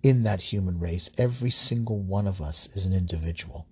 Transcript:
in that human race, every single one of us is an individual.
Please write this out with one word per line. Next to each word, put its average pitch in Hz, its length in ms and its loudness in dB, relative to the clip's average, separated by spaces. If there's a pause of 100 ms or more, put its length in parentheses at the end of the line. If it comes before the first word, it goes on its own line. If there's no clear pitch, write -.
in 131 220 6
that 104 180 2
human 92 380 -2
race, 85 400 -4
every 123 320 0
single 113 480 0
one 98 260 0
of 95 160 -2
us - 340 -6
is 95 120 0
an 92 60 2
individual. 82 800 -2